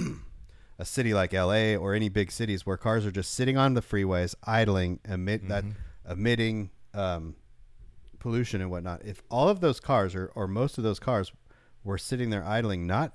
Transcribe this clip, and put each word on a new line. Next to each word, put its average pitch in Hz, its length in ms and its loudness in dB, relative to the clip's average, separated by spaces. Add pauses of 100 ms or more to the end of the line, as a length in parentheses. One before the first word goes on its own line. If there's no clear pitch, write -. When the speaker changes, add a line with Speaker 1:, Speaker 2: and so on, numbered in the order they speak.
(760)
Speaker 1:
a - 80 -8
city 117 300 2
like 92 180 4
L 92 180 4
A 107 240 4
or 98 200 0
any 107 140 2
big 98 220 2
cities 107 320 -2
where 95 140 -2
cars 110 300 0
are 98 40 -2
just 92 220 -4
sitting 131 240 2
on 135 160 6
the 120 80 2
freeways, 92 640 0
idling, 95 600 2
emit-, 98 440 -4
that 101 160 -2
Speaker 2:
Mm-hmm. - 480 -10
Speaker 1:
emitting, 110 580 0 (240)
um, 87 440 -4 (800)
pollution 117 420 -2
and 92 80 -4
whatnot. 87 340 -6
If 101 280 -12
all 135 180 4
of 196 120 2
those 151 180 2
cars 101 340 2
or, 92 220 -6
or 104 120 -2
most 113 300 -2
of 120 60 -2
those 107 160 0
cars 110 320 -2 (520)
were 98 140 -2
sitting 123 340 -4
there 101 120 -2
idling, 101 440 0
not 110 280 0